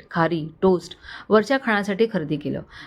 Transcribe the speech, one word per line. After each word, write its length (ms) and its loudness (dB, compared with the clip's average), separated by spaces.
खारी, 380 0
टोस्ट 340 2
वरच्या 320 4
खाण्यासाठी 500 0
खरेदी 240 -2
केलं. 260 -6